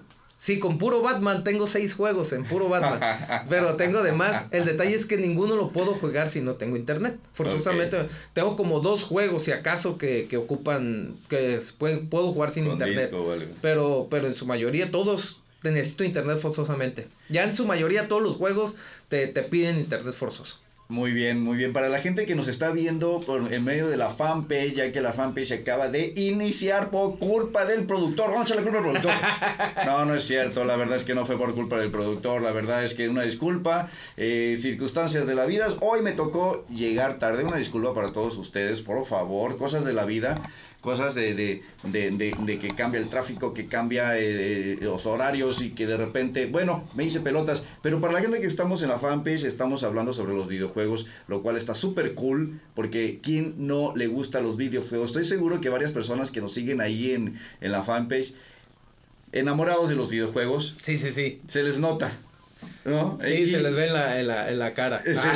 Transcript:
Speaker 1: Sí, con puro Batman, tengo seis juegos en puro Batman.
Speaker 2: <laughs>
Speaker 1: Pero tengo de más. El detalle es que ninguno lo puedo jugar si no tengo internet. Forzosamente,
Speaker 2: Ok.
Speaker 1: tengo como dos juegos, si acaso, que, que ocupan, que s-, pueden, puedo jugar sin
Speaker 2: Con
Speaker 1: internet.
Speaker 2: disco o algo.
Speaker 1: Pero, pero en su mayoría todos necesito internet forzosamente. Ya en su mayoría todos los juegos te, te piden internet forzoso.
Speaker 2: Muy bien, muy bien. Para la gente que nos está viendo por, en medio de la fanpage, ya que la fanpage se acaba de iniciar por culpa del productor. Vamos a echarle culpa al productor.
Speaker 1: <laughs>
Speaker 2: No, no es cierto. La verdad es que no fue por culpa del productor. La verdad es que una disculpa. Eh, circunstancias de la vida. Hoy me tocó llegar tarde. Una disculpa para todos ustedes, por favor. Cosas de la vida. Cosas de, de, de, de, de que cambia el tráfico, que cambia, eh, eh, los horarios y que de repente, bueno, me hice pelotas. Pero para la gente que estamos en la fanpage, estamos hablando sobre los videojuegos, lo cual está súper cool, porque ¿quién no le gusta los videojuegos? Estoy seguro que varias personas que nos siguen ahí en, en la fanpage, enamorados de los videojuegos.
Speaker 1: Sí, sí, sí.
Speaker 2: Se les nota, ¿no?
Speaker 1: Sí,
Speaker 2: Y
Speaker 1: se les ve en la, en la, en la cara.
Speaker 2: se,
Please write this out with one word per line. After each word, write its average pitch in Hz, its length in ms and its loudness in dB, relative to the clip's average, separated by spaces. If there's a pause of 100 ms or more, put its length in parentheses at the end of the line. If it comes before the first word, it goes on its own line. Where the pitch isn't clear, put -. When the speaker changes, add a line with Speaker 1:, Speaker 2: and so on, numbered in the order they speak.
(380)
Speaker 1:
Sí, 196 200 0
con 180 200 0
puro 233 240 2
Batman, 202 420 2
tengo 208 240 2
seis 208 280 0
juegos 196 360 2
en 131 140 -2
puro 185 240 0
Batman. 120 760 0
Speaker 2:
<laughs> 135 40 -10
Speaker 1:
Pero 170 260 4
tengo 175 280 2
de 160 100 4
más. 160 380 2
El 170 120 2
detalle 170 320 2
es 214 100 0
que 208 120 0
ninguno 190 400 2
lo 190 160 0
puedo 185 220 2
jugar 151 340 0
si 156 100 0
no 127 160 -2
tengo 120 220 -2
internet. 156 400 -2 (160)
Forzosamente, 175 680 0
Speaker 2:
Ok. 156 80 -2 (240)
Speaker 1:
tengo 202 240 2
como 170 240 2
dos 202 240 2
juegos, 175 400 2
si 156 80 0
acaso, 165 460 0
que, 123 320 0
que 123 80 0
ocupan, 120 760 -2 (140)
que 131 280 2
s-, - 220 -6
pueden, 156 300 0
puedo 170 240 2
jugar 147 200 0
sin 160 120 0
Speaker 2:
Con 143 100 2
Speaker 1:
internet. 123 380 2
Speaker 2:
disco 90 140 -2
o 85 80 0
algo. 82 180 -4 (100)
Speaker 1:
Pero, 147 480 2
pero 139 180 0
en 127 60 0
su 123 120 -6
mayoría 127 460 0
todos 190 500 0 (200)
necesito 156 440 0
internet 151 340 0
forzosamente. 139 680 -2 (180)
Ya 165 160 2
en 208 100 0
su 226 120 2
mayoría 185 420 2
todos 214 140 2
los 196 160 0
juegos 202 400 0 (320)
te, 139 180 2
te 135 160 -2
piden 170 340 2
internet 127 360 -2
forzoso. - 440 -6 (340)
Speaker 2:
Muy 120 200 0
bien, 120 320 2
muy 120 120 2
bien. 127 160 0
Para 135 160 2
la 135 120 2
gente 185 260 0
que 185 80 0
nos 151 140 0
está 160 240 0
viendo 165 480 2
por, 127 340 -2
en 123 100 0
medio 151 260 0
de 147 80 0
la 117 120 2
fanpage, 147 640 0
ya 131 180 0
que 135 100 -2
la 117 120 0
fanpage 131 360 -2
se 127 40 0
acaba 127 360 0
de 165 260 -2
iniciar 196 760 2
por 196 300 0
culpa 214 460 2
del 214 200 2
productor. 185 460 2
Vamos 226 180 0
a 220 60 2
echarle 208 160 2
culpa 214 80 2
al 160 220 2
productor. 175 120 4
Speaker 1:
<laughs> - 720 0
Speaker 2:
No, 143 200 2
no 147 100 2
es 143 80 0
cierto. 127 420 0
La 123 120 2
verdad 123 200 0
es 123 60 -2
que 127 120 -2
no 123 120 0
fue 123 100 0
por 120 160 0
culpa 117 260 0
del 107 120 0
productor. 107 500 0
La 113 100 0
verdad 110 320 0
es 113 120 -2
que 117 120 0
una 123 140 2
disculpa. 170 680 0 (280)
Eh, 117 420 2
circunstancias 135 680 0
de 127 80 0
la 127 100 2
vida. 208 220 2 (140)
Hoy 220 200 4
me 202 120 0
tocó 170 540 0
llegar 117 520 0
tarde. 117 240 0
Una - 140 0
disculpa 123 360 -2
para 101 180 -2
todos 107 260 -2
ustedes, 101 440 -4
por 110 240 -2
favor. 101 540 -2
Cosas 147 260 -2
de 127 80 0
la 107 120 0
vida. 113 300 0 (460)
Cosas 127 320 0
de, 110 200 0
de, 98 280 -2 (220)
de, 98 280 0
de, 104 280 0
de 104 200 -2
que 101 100 -4
cambia 120 320 -2
el - 80 -4
tráfico, 127 440 -4
que 110 140 -8
cambia, 120 500 0
eh, 110 40 2
eh, 101 580 0
los 95 280 -2
horarios 131 540 0
y 113 100 -4
que 113 140 -2
de 110 120 0
repente, 127 480 0
bueno, 165 500 0
me 139 80 0
hice 160 160 0
pelotas. 151 460 0 (160)
Pero 160 180 2
para 170 140 2
la 180 80 4
gente 226 180 2
que 190 80 0
estamos 180 340 0
en 151 60 0
la 123 100 2
fanpage, 147 460 0
estamos 131 400 -2
hablando 113 300 0
sobre 98 220 -2
los 95 120 -2
videojuegos, 107 600 -2 (200)
lo 98 140 -2
cual 113 160 0
está 113 180 -4
súper 185 400 -2
cool, 139 460 -2 (140)
porque 113 460 -2
¿quién 156 360 -2
no 143 360 0
le 120 140 0
gusta 131 320 -2
los 113 160 0
videojuegos? 120 540 -2
Estoy 156 160 -2
seguro 175 340 0
que 131 80 -2
varias 131 240 0
personas 120 400 -2
que - 80 -6
nos 101 140 -6
siguen 127 260 -2
ahí 110 320 0
en, 117 260 -2 (220)
en 95 140 -2
la 98 100 0
fanpage, 120 520 -2 (960)
enamorados 160 580 2
de 147 60 2
los 123 140 -2
videojuegos. 120 720 -2
Speaker 1:
Sí, 156 160 -2
sí, 143 140 -2
sí. 135 360 -4
Speaker 2:
Se 143 160 0
les 143 160 0
nota, 156 320 0 (720)
¿no? 151 380 0
Speaker 1:
Sí, 147 100 0
Speaker 2:
Y 170 180 2
Speaker 1:
se 180 100 2
les 143 140 2
ve 156 120 2
en 165 60 2
la, 135 260 0
en 123 80 0
la, 110 220 0
en 123 100 0
la 113 140 -2
cara. 127 300 0
Speaker 2:
se, 160 120 2 (200)